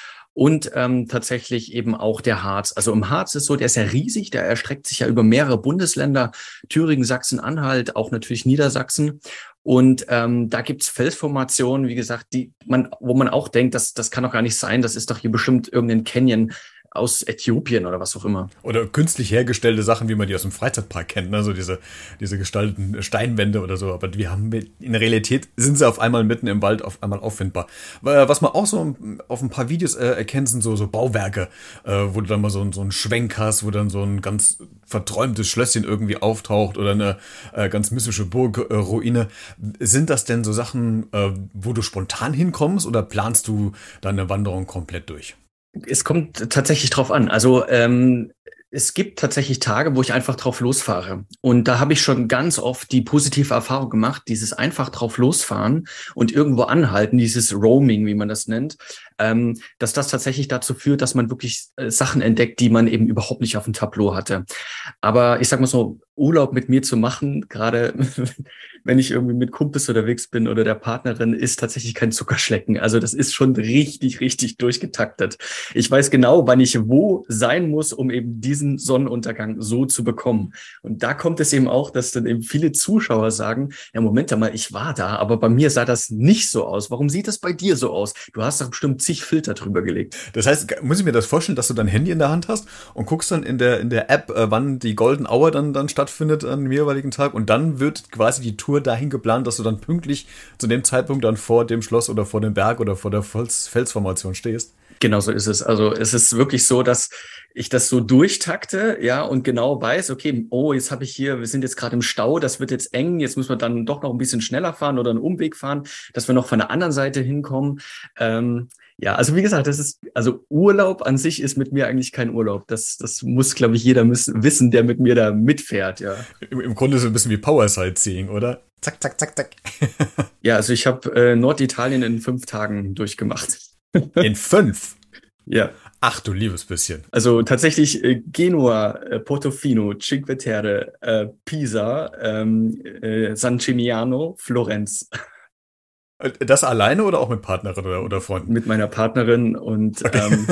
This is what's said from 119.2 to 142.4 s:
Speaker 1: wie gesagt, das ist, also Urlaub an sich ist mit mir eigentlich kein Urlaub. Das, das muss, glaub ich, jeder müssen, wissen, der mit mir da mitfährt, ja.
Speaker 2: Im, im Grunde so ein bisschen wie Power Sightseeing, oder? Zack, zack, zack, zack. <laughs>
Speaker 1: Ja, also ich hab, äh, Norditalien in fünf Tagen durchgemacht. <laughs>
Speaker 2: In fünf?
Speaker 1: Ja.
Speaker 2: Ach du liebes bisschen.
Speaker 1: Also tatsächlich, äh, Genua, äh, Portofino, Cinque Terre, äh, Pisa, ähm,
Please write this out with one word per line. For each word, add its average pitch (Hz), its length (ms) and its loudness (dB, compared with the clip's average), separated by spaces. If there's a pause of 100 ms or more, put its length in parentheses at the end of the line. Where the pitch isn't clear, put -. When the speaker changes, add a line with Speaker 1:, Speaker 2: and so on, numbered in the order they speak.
Speaker 1:
wie 190 60 4
gesagt, 180 240 2
das 143 120 0
ist, 143 220 -8 (140)
also 120 340 0
Urlaub 190 540 4
an 135 160 2
sich 160 220 -2
ist 139 160 -4
mit 135 160 -4
mir 135 140 2
eigentlich 127 260 -2
kein 117 220 -4
Urlaub. 104 320 -2
Das, - 300 -6
das - 260 -10
muss, 123 320 2
glaub 117 180 4
ich, 117 120 2
jeder 127 200 8
müssen, 117 380 2
wissen, 131 280 6
der 117 120 6
mit 120 160 2
mir 127 160 6
da 110 180 4
mitfährt, 107 680 0
ja. 98 160 -6 (340)
Speaker 2:
Im, 127 100 -6
im 117 140 -4
Grunde 135 240 4
so 123 80 2
ein 113 60 0
bisschen 113 180 2
wie 104 60 2
Power 120 320 4
Sightseeing, 92 600 -2
oder? 117 340 -4 (180)
Zack, - 220 -8
zack, - 160 -4
zack, - 180 -2
zack. - 140 -6 (100)
<laughs> - 680 -4 (120)
Speaker 1:
Ja, 113 140 4
also 107 160 0
ich 117 140 0
hab, 127 200 0
äh, 120 300 4
Norditalien 131 680 2
in 113 180 -2
fünf 127 260 -6
Tagen 104 480 -6
durchgemacht. - 640 -6 (300)
<laughs> - 280 0
Speaker 2:
In 110 200 4
fünf? - 600 2 (500)
Speaker 1:
Ja. - 240 0 (300)
Speaker 2:
Ach - 200 0
du 104 120 -4
liebes 95 320 -2
bisschen. 85 460 -6
Speaker 1:
Also 117 320 4
tatsächlich, 147 640 2
äh, 123 200 2
Genua, 127 760 2 (100)
äh, 110 80 -2
Portofino, 131 760 -2
Cinque 139 420 -4
Terre, 104 640 -2
äh, 110 260 0 (180)
Pisa, 117 760 -4
ähm, 110 600 0 (220)